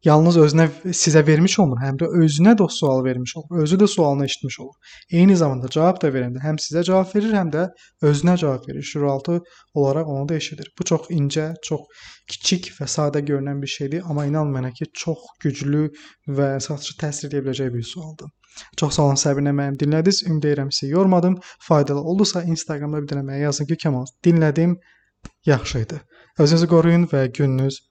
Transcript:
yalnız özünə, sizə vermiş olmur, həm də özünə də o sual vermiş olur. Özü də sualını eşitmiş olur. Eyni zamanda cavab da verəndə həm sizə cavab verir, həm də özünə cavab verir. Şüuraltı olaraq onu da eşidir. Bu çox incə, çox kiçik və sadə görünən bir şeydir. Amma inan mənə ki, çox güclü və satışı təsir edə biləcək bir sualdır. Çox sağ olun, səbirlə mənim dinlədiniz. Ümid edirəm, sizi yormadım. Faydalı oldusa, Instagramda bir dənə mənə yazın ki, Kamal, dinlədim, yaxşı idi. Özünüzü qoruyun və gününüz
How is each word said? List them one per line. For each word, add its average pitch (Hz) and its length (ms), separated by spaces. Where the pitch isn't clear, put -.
yalnız 160 320
özünə, 160 300
sizə 156 320
vermiş 156 360
olmur, 127 200
həm 135 180
də 170 80
özünə 160 360
də 190 60
o 156 60
sual 131 340
vermiş 127 320
olur. 160 260
Özü 165 160
də 208 100
sualını 143 360
eşitmiş - 360
olur. 135 140
Eyni 185 260
zamanda 131 340
cavab 180 320
da 151 120
verəndə 127 280
həm 156 200
sizə 165 260
cavab 185 260
verir, 214 220
həm 170 180
də 175 140
özünə 151 360
cavab 135 300
verir. 139 140
Şüuraltı 143 580
olaraq 147 340
onu 139 200
da 165 60
eşidir. - 440
Bu 170 60
çox - 260
incə, 156 420
çox - 400
kiçik - 540
və 139 100
sadə 147 400
görünən 139 320
bir 139 140
şeydir. 151 320
Amma 147 180
inan 151 240
mənə 127 240
ki, - 180
çox - 300
güclü 147 480
və 139 320
satışı - 380
təsir 147 320
edə 139 160
biləcək 131 280
bir 117 120
sualdır. 156 460
Çox 147 220
sağ 147 80
olun, 139 160
səbirlə 143 340
mənim 139 240
dinlədiniz. 160 460
Ümid 156 180
edirəm, 139 300
sizi 139 180
yormadım. 185 460
Faydalı 143 340
oldusa, 185 400
Instagramda 151 580
bir 143 140
dənə 139 160
mənə 143 160
yazın 147 240
ki, 165 160
Kamal, 131 240
dinlədim, 165 500
yaxşı 127 400
idi. 151 160
Özünüzü 165 300
qoruyun 170 400
və 135 240
gününüz 135 480